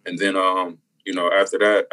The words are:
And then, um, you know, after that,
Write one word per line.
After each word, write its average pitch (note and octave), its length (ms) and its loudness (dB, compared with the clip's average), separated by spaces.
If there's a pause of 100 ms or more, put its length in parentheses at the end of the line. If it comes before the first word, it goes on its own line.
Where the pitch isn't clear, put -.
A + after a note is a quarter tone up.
And F2+ 120 -8
then, F#2+ 180 -2
um, F#2 440 -2 (260)
you F#2+ 80 -8
know, F2 180 -2
after G2 280 2
that, G#2 340 2